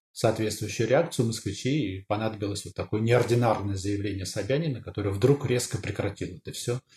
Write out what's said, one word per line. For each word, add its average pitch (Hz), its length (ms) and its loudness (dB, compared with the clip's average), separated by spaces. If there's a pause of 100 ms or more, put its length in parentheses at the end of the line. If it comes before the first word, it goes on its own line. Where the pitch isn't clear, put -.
(120)
соответствующую 110 760 0
реакцию 139 380 2
москвичей, 110 720 -2
и 95 60 -12
понадобилось 104 640 -4
вот 87 100 -14
такое - 260 -2
неординарное 113 720 4
заявление 98 520 -4
Собянина, 131 560 -2
который 101 280 -2
вдруг 123 360 4
резко 123 320 0
прекратил 98 580 -6
это - 140 -12
всё, 123 280 -4 (180)